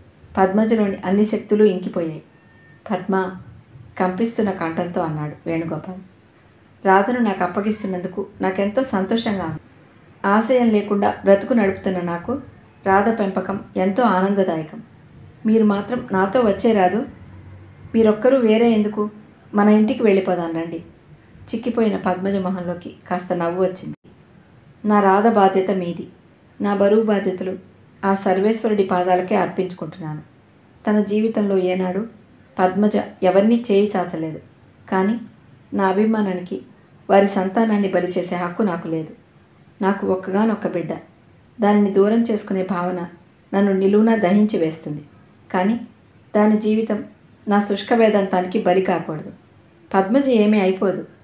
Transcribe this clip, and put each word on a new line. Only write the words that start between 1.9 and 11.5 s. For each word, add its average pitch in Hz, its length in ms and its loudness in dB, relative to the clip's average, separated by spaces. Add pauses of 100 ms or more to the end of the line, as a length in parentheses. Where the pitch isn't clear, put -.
"పద్మ," 190 460 -4 (600)
కంపిస్తున్న 196 520 -2
కంఠంతో 175 500 -4
అన్నాడు 151 480 -6
వేణుగోపాల్. 165 500 -8 (880)
"రాధను 196 340 4
నాకు 196 240 0
అప్పగిస్తున్నందుకు 190 840 -6 (140)
నాకెంతో 196 420 -2
సంతోషంగా 208 600 -2
ఉంది. 160 160 -8 (640)
ఆశయం 226 460 2
లేకుండా 202 440 0 (100)
బ్రతుకు 196 280 4